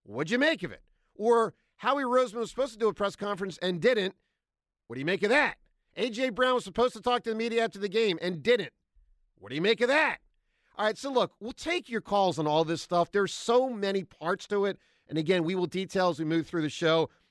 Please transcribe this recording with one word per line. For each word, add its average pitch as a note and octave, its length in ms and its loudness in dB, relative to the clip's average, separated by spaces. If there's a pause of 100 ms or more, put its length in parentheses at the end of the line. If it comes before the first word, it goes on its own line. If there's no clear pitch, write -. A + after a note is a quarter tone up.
What'd D#3 280 -6
you A#3+ 60 2
make D4+ 260 2
of B2+ 100 -8
it?" - 80 -18 (340)
Or A3+ 380 2 (240)
Howie C4+ 260 -2
Roseman A#3+ 360 2
was A3 100 -6
supposed B3 240 -4
to A3 40 -20
do G#3+ 120 2
a F#3 40 0
press G3+ 220 -2
conference G3 460 -6
and F3+ 180 0
didn't. G3+ 360 2 (720)
What A#2 80 -12
do B2+ 40 -6
you C#3 60 -4
make F3 180 0
of G3+ 60 2
that? C#4 260 2 (400)
A A3+ 140 -2
J B3 200 -2
Brown B3 260 2
was A#3+ 100 -2
supposed A#3+ 300 0
to G#3+ 60 -16
talk B3 220 0
to A3+ 60 -4
the A3 60 -2
media A3+ 280 0
after G3+ 160 -4
the G3+ 80 -4
game G3 340 0
and F3 220 -4
didn't. G#3 300 2 (640)
What G2 100 -20
do A#2+ 80 -8
you D#3 60 -2
make G#3 180 2
of A#3+ 80 2
that? C#4 300 2 (600)
All G3+ 80 -2
right, G#3+ 120 0
so C#4 120 -8
look, B3 300 0
we'll A#3 140 -10
take E4+ 340 -6
your A#3 140 -4
calls F#3+ 360 2
on D#3 100 0
all D#3 180 2
this D#3 160 -4
stuff. F3 320 0
There's G3 200 0
so B3+ 360 2
many G3 340 -2
parts F3+ 440 -6
to G3+ 180 0
it. G3 120 -2 (300)
And D#3 100 -6
again, E3 280 2
we F3+ 100 -2
will F3 120 0
detail F3+ 420 0
as D3+ 100 -2
we D#3+ 60 -4
move D#3+ 220 0
through E3+ 160 -2
the D3+ 60 -2
show. D#3+ 400 2 (220)